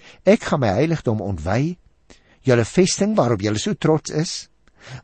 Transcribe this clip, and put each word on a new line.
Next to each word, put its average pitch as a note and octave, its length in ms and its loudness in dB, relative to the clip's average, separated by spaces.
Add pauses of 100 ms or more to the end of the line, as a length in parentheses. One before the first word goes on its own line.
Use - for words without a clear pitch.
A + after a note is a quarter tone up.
(240)
ek G3+ 180 4
gaan D#3+ 180 -2
my A#2 80 2
heiligdom A#2+ 520 0
ontwy, G2+ 580 -4 (640)
julle A#2+ 220 4
vesting G3 520 0
waarop A#2 240 2
julle G#2+ 180 -2
so G#3 160 -4
trots D#3 360 0
is, - 380 -6 (560)